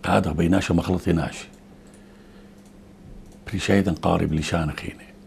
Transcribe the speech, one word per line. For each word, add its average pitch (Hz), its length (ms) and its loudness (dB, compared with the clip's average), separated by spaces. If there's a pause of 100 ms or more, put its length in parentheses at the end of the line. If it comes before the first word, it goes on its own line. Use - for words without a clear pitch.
قادة 90 300 2
بيناش 85 380 2
ومخلطيناش. 85 720 0 (2000)
بريشايدن 98 480 2
قارب 85 380 0
لشان 78 380 -2
خيني. - 440 -12 (120)